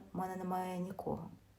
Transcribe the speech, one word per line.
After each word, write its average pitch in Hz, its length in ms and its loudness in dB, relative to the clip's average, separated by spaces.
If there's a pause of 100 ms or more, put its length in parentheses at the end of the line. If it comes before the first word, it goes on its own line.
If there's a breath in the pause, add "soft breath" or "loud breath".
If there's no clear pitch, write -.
(140)
у 175 40 -2
мене 185 180 2
немає 185 440 2
нікого». 180 500 -2 (300)